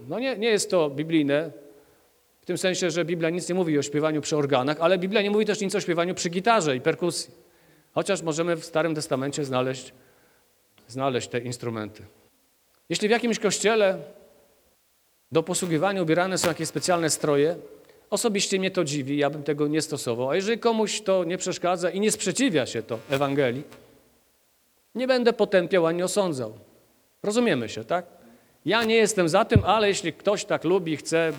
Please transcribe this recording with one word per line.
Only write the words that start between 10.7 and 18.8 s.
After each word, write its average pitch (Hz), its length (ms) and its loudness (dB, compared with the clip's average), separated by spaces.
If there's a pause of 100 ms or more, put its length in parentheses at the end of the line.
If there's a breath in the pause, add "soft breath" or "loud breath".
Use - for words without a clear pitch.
znaleźć 127 400 -2
te 127 100 -4
instrumenty. 117 640 -8 (840)
Jeśli 165 200 -2
w - 20 4
jakimś 226 280 0
kościele 202 600 2 (1300)
do 156 100 4
posługiwania 180 600 0
ubierane 175 360 2
są 147 100 2
jakieś 156 200 -4
specjalne 165 420 0
stroje, 151 460 2 (540 soft breath)
osobiście 202 480 0
mnie 190 120 0
to 185 140 0